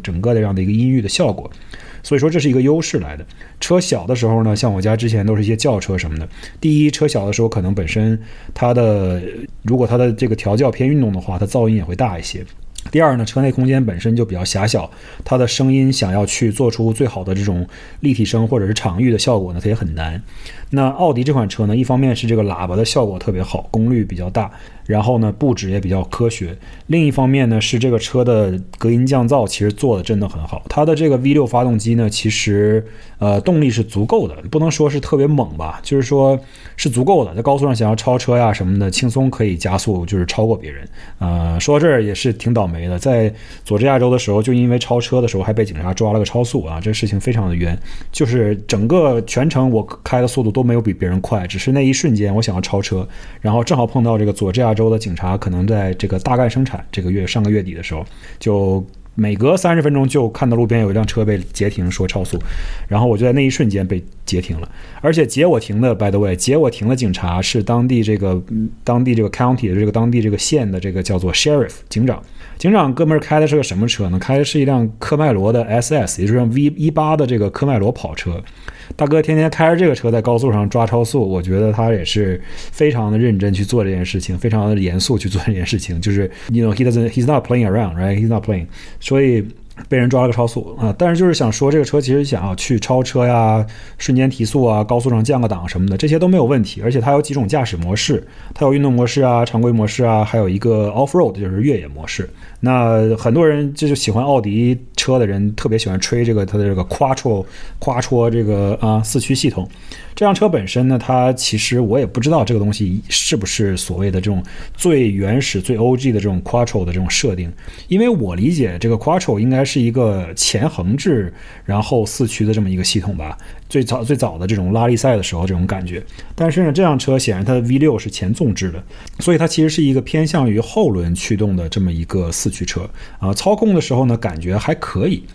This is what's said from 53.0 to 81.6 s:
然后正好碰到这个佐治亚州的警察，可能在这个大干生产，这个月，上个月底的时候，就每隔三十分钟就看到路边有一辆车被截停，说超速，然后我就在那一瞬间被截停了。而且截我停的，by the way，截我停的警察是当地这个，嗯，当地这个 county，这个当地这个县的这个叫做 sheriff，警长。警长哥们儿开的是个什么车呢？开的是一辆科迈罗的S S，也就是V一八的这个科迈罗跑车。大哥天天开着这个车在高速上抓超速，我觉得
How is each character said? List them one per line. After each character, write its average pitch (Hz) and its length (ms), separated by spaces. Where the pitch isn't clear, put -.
然 107 140
后 117 100
正 151 140
好 120 100
碰 123 160
到 113 140
这 104 80
个 104 80
佐 95 180
治 107 80
亚 117 140
州 113 160
的 110 100
警 98 160
察， 90 220
可 - 120
能 90 160
在 101 280
这 98 140
个 95 120
大 127 160
干 123 140
生 131 160
产， - 260
这 98 100
个 90 100
月， 95 140
上 110 160
个 104 80
月 104 140
底 90 100
的 85 80
时 - 120
候， 78 120
就 98 460
每 104 200
隔 127 200
三 185 200
十 165 60
分 147 120
钟 135 140
就 131 220
看 123 200
到 117 80
路 117 100
边 117 140
有 101 80
一 98 40
辆 107 140
车 110 160
被 104 160
截 101 160
停， 92 200
说 95 160
超 92 180
速， 90 140
然 104 120
后 123 80
我 110 100
就 113 80
在 123 60
那 139 140
一 135 40
瞬 127 200
间 98 180
被 90 160
截 90 160
停 80 180
了。 80 100
而 156 120
且 - 120
截 151 200
我 165 120
停 107 220
的， 120 160
by 101 160
the 101 80
way， 98 160
截 123 220
我 151 120
停 104 200
的 131 60
警 123 160
察 90 300
是 107 220
当 120 240
地 123 160
这 107 140
个， 92 320
嗯， 110 200
当 123 200
地 127 120
这 113 80
个 101 60
county， 123 440
这 101 120
个 104 60
当 113 200
地 120 100
这 107 80
个 101 80
县 123 320
的 95 80
这 95 140
个 92 100
叫 92 160
做 90 160
sheriff， 147 420
警 208 180
长。 120 160
警 185 160
长 151 200
哥 165 120
们 156 120
儿 143 40
开 151 180
的 156 80
是 143 80
个 147 80
什 90 140
么 110 100
车 101 220
呢？ 90 100
开 131 180
的 143 60
是 147 160
一 139 60
辆 127 240
科 - 160
迈 147 160
罗 101 220
的 117 100
S 117 320
S， 95 260
也 98 60
就 107 60
是 123 80
V 123 220
一 156 160
八 156 240
的 151 100
这 120 140
个 101 100
科 - 160
迈 135 140
罗 98 100
跑 90 240
车。 90 300
大 151 80
哥 156 160
天 156 160
天 156 120
开 160 200
着 170 80
这 180 100
个 135 80
车 120 160
在 117 100
高 117 160
速 127 140
上 104 160
抓 117 180
超 117 160
速， 117 240
我 92 160
觉 92 160
得 107 140